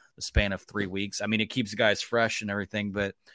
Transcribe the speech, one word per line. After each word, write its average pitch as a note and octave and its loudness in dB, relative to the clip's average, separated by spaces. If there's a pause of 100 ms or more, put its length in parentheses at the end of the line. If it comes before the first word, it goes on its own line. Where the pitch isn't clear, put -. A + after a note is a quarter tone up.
(140)
the - -10
span G2+ 2
of F#2 -4
three G2+ -4
weeks. G2 -4
I G2+ -2
mean, G#2+ 2
it A2 0
keeps G#2+ -2
guys G#2 2
fresh A#2 2
and G#2 -4
everything, G2+ -2
but, G2 -2 (180)